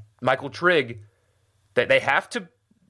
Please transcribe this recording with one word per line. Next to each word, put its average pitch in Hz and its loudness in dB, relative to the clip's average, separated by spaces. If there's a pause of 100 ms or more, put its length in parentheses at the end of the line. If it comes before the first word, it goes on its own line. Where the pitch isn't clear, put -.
(200)
Michael 131 -2
Trigg, 135 0 (720)
that 120 2
they 131 4
have 139 -2
to 196 -8 (420)